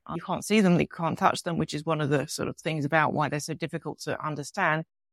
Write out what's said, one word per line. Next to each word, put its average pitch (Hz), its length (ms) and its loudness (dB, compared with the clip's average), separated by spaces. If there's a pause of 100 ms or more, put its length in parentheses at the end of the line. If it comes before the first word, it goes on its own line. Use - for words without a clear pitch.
(140)
you 170 80 -6
can't 156 220 -4
see 214 160 4
them, 180 200 8
you 147 80 2
can't - 300 -4
touch - 260 2
them, 170 140 -4
which 160 160 -2
is 151 120 -6
one 156 160 0
of 143 80 0
the 143 180 2
sort - 220 -4
of - 80 -8
things 156 260 -4
about 151 300 2
why 147 160 0
they're 147 100 -4
so 156 140 -6
difficult 156 480 -8
to - 220 -6
understand. 156 600 -2 (300)